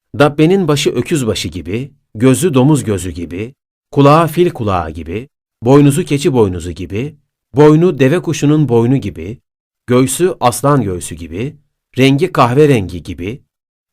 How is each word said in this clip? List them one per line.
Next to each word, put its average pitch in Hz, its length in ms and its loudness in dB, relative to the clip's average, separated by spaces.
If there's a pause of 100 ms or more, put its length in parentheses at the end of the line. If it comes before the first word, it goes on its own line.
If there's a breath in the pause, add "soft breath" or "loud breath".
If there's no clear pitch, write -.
(180)
Dabbenin 156 500 2
başı 147 220 0
öküz 127 360 -4
başı - 220 -4
gibi, 90 440 -10 (220)
gözü 127 400 2
domuz 131 300 2
gözü 95 260 -4
gibi, 87 440 -10 (360)
kulağı 147 360 4
fil 170 240 0
kulağı 92 400 -4
gibi, 85 380 -10 (340)
boynuzu 143 420 4
keçi 143 280 -2
boynuzu 90 380 0
gibi, 107 460 -10 (380)
boynu 151 440 4
deve 135 240 2
kuşunun 147 460 0
boynu 117 280 2
gibi, 92 420 -8 (480)
göğsü 135 540 0
aslan 135 420 2
göğsü 90 320 -8
gibi, 87 420 -10 (420)
rengi 139 340 2
kahverengi 123 680 2
gibi, 92 400 -12 (500)